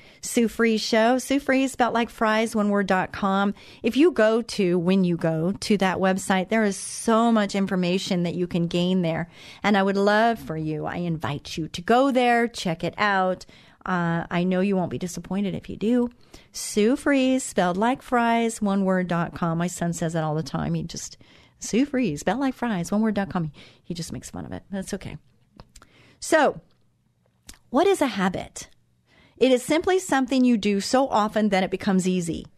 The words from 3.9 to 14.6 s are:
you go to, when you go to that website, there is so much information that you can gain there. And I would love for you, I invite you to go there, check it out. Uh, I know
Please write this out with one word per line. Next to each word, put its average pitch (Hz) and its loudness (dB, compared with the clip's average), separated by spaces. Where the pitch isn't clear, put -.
you 320 6
go 226 2
to, 180 0
when 185 2
you 175 0
go 165 0
to 202 0
that 185 0
website, 190 0
there 226 2
is 196 0
so 226 0
much 208 2
information 185 0
that 170 -4
you 175 -2
can 170 0
gain 180 0
there. 165 -2
And 208 4
I 190 4
would 196 0
love 214 2
for 143 -8
you, 156 -4
I - -6
invite 165 -6
you 156 -6
to - -12
go 254 4
there, 240 2
check 175 -6
it 170 -4
out. 190 0
Uh, 170 -2
I 175 0
know 185 2